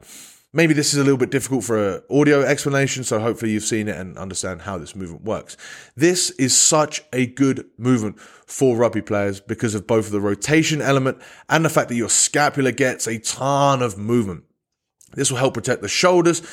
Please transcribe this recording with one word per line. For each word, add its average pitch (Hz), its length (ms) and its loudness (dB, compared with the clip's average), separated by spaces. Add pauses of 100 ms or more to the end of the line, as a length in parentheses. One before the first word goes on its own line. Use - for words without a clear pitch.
(540)
Maybe 156 200 4
this 147 180 0
is 143 80 2
a - 20 4
little 139 140 4
bit 120 140 0
difficult 127 340 -2
for 104 300 0
an - 160 -10
audio 143 320 4
explanation, 139 600 -2
so 113 140 -2
hopefully 113 340 -2
you've 107 100 -2
seen 107 260 -2
it 95 80 -6
and 90 220 -12
understand 92 420 -8
how 98 160 -8
this 76 180 -12
movement 87 300 -12
works. 98 320 -8 (400)
This 175 360 2
is 127 220 0
such - 560 2
a 127 140 0
good 131 400 0 (140)
movement 110 420 0
for - 560 -2
rugby 113 240 2
players 101 400 -2
because 113 340 -4
of 104 120 -6
both 110 240 2
the 104 100 -2
rotation 147 600 0
element 131 400 0 (260)
and 160 160 2
the 151 60 0
fact 151 180 2
that 120 60 -6
your 113 160 -2
scapula 143 600 2
gets 127 360 -2
a 117 120 -4
ton 139 640 0
of 117 160 -2
movement. 104 480 -2 (720)
This 135 160 -2
will 127 80 -4
help 131 160 2
protect 117 280 -4
the 101 60 -6
shoulders 170 540 2 (100)